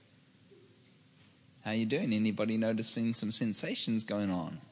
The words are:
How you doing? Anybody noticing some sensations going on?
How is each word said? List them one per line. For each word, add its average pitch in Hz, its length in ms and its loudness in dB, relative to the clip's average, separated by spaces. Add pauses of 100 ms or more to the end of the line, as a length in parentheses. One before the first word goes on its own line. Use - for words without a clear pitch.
(1700)
How 107 60 -2
you 113 140 2
doing? 135 280 0
Anybody 107 440 2
noticing 113 560 0
some 110 180 0
sensations 113 720 0
going 101 280 -2
on? 80 280 -4 (120)